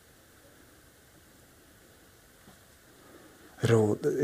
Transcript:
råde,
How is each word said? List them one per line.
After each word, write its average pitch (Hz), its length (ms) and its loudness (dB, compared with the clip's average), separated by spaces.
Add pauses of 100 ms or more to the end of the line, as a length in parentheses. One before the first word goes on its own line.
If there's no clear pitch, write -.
(3750)
råde, 113 460 0 (100)